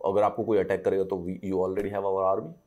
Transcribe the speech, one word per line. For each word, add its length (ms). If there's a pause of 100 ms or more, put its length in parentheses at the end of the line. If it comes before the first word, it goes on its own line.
अगर 180
आपको 220
कोई 140
अटैक 260
करेगा 200
तो 120
we, 340
you 160
already 280
have 100
our 320
army। 160 (140)